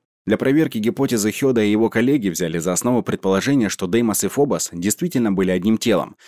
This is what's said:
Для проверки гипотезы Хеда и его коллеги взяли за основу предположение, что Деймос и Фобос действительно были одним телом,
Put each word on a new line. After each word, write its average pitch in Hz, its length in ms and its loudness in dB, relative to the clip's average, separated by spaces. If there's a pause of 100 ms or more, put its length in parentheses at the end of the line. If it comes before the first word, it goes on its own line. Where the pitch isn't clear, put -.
(260)
Для 104 120 2
проверки 135 400 0
гипотезы 110 540 0
Хеда 127 320 2
и 104 80 2
его 107 180 4
коллеги 117 400 0
взяли 82 300 -4
за 82 120 -2
основу 120 300 0
предположение, 101 680 0
что 92 200 -6
Деймос 110 360 0
и 101 40 -2
Фобос 117 440 -2
действительно 107 600 -2
были 92 200 0
одним 98 260 2
телом, 95 380 -2 (120)